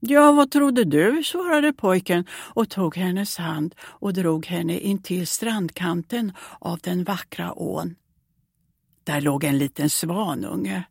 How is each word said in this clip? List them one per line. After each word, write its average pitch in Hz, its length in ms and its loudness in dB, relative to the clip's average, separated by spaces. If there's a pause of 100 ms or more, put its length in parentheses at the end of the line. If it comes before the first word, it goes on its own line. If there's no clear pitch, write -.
"Ja, 285 320 8
vad 285 180 6
trodde 277 340 4
du?" 180 400 4
svarade 311 480 0
pojken 185 580 2
och - 400 -4
tog 180 260 -2
hennes 185 400 -4
hand 165 440 -4
och - 340 -6
drog 160 320 0
henne 170 320 -4
in 196 240 -2
till 180 240 -4
strandkanten 190 1040 -4 (280)
av 170 180 -6
den 180 260 -4
vackra 175 480 -8
ån. 170 440 -8 (1080)
Där 147 160 -2
låg 143 240 0
en 139 140 2
liten 143 320 0
svanunge. 180 1000 -4